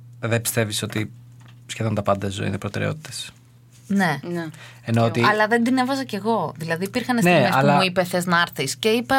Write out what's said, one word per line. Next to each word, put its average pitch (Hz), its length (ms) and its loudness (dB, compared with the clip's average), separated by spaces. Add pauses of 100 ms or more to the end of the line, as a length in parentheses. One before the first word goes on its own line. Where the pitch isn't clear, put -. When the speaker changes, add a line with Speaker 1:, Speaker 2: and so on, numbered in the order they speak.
(200)
Speaker 1:
δεν 113 200 0
πιστεύεις 107 420 -2
ότι 107 300 -4 (540)
σχεδόν 110 280 -4
τα 104 80 -2
πάντα 101 240 0
στη 98 80 -6
ζωή 104 120 -4
είναι 101 120 -4
προτεραιότητες; 101 720 -8 (560)
Speaker 2:
Ναι. 185 360 0
Speaker 3:
Ναι. 170 240 -6 (360)
Speaker 1:
Ενώ 117 220 2
ότι 117 200 2
Speaker 2:
Αλλά 214 220 4
δεν 233 180 2
την 254 140 2
έβαζα 269 260 -2
κι - 120 -8
εγώ. 196 400 -2
Δηλαδή, 165 280 -4
υπήρχαν 240 300 -2
Speaker 1:
Ναι, 233 60 2
Speaker 2:
στιγμές 170 300 6
που - 60 2
Speaker 1:
αλλά 143 180 6
Speaker 2:
μου - 80 6
είπε, 185 220 2
"Θες 180 220 -2
να 170 140 4
έρθεις;" 165 360 -2
Και - 120 -2
είπα 240 300 2